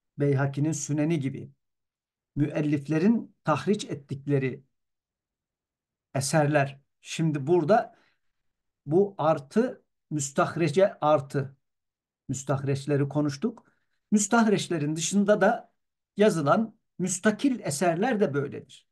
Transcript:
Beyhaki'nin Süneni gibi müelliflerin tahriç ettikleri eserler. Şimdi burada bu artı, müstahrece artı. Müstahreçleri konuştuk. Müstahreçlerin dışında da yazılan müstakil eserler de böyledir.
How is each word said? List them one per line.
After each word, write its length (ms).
Beyhaki'nin 540
Süneni 480
gibi 320
müelliflerin 1080
tahriç 400
ettikleri 800
eserler. 680
Şimdi 460
burada 500
bu 320
artı, 680
müstahrece 880
artı. 560
Müstahreçleri 800
konuştuk. 640
Müstahreçlerin 840
dışında 440
da 320
yazılan 640
müstakil 640
eserler 600
de 140
böyledir. 580